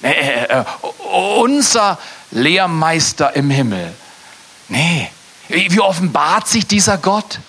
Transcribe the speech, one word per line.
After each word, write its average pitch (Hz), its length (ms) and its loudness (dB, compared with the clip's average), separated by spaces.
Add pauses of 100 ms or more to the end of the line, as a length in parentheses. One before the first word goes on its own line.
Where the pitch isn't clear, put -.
Äh, 127 100 0
äh, 131 500 0
äh, - 40 -4 (720)
„Unser 240 640 2 (320)
Lehrmeister 160 1040 0
im 143 140 2
Himmel.“ 104 440 0 (760)
Nee, 160 420 -2 (380)
wie, 185 240 0
wie 214 80 4
offenbart 185 680 0
sich 220 180 0
dieser 202 320 2
Gott? 202 520 -2